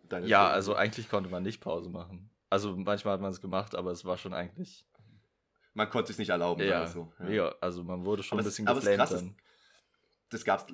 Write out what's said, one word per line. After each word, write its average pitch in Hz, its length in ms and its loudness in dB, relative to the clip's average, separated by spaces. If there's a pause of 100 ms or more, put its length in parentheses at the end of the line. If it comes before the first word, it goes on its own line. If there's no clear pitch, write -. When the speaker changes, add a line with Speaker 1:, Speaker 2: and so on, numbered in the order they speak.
Speaker 1:
deine 87 180 -4
Speaker 2:
Ja, 104 120 8
Speaker 1:
Stunden. 90 160 8
Speaker 2:
also 98 200 2
eigentlich 110 340 0
konnte 95 200 -2
man 90 140 -4
nicht - 180 -6
Pause 85 280 -6
machen. 90 400 -14 (200)
Also 98 260 2
manchmal 101 400 0
hat 95 60 -4
man's 95 200 -4
gemacht, 95 340 -4
aber 90 160 -4
es 85 140 -10
war 90 120 -2
schon 90 160 -10
eigentlich 90 520 -10 (920)
Speaker 1:
Man 107 140 0
konnte 117 180 0
sich's 107 100 -8
nicht 107 120 -2
erlauben, 87 320 2
sagen 98 100 2
Speaker 2:
Ja, 87 100 2
Speaker 1:
wir 82 60 -2
so, 85 320 -10
ja. 90 100 -6
Speaker 2:
ja, 98 320 2
also 87 220 -4
man 90 200 -6
wurde 101 200 0
schon - 160 -4
Speaker 1:
Aber 107 40 0
Speaker 2:
ein 101 40 0
Speaker 1:
es, 98 60 -2
Speaker 2:
bisschen 107 120 -4
Speaker 1:
aber 123 140 2
es 104 60 -2
Speaker 2:
geflamed 101 140 6
Speaker 1:
krass - 120 4
ist, 90 100 -2
Speaker 2:
dann. 92 140 -12 (920)
Speaker 1:
das 220 140 -6
gab's, 196 300 2